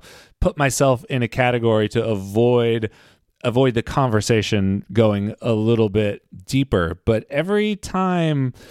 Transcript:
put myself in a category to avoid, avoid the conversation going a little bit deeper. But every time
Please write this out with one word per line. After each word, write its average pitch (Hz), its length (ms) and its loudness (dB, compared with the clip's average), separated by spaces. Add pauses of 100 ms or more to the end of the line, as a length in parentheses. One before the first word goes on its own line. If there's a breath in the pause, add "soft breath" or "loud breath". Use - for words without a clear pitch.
(420 loud breath)
put 175 160 0
myself 135 480 0
in 127 180 -2
a 113 60 -2
category 117 600 0
to 113 160 -2
avoid, 113 840 0 (540 soft breath)
avoid 123 300 2
the 113 100 0
conversation 107 1080 0
going 104 500 2
a 117 120 -2
little 110 360 2
bit 104 340 -2 (220)
deeper. 95 600 -2
But 110 240 0
every 208 480 -2
time 165 760 -2 (180 loud breath)